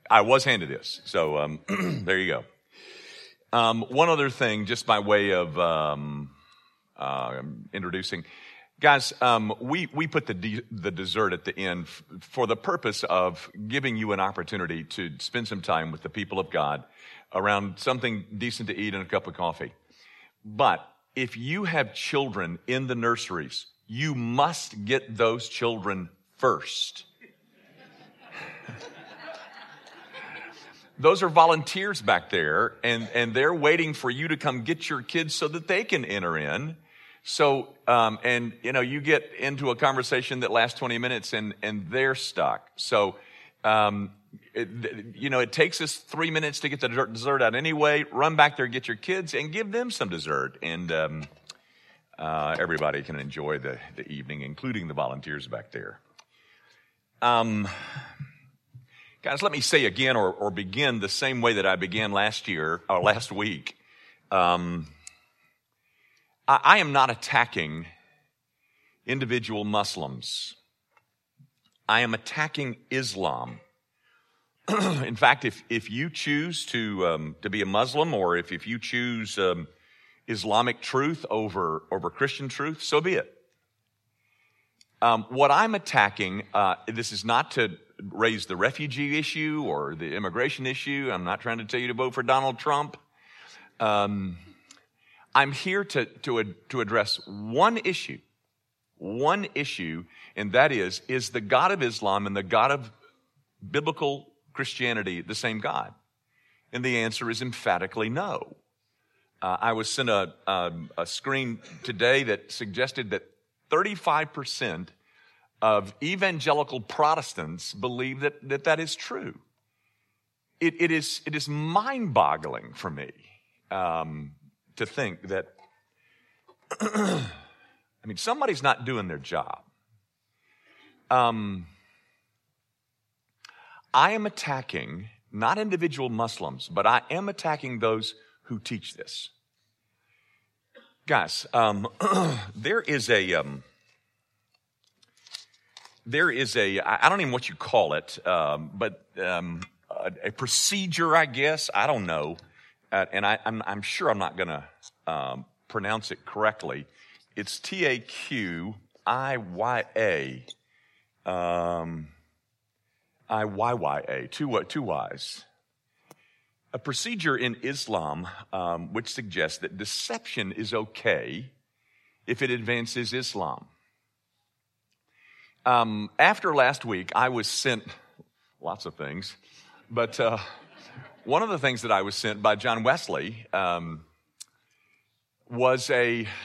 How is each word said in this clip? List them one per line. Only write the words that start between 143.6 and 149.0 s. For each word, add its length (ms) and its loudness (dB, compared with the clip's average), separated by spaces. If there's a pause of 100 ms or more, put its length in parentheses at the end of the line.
there 240 4
is 260 0
a, 240 2
I, 260 4
I 40 8
don't 120 4
even 80 0
know 60 0
what 120 -4
you 80 -12
call 380 2
it, 340 -4
um, 460 2
but, 320 -4 (180)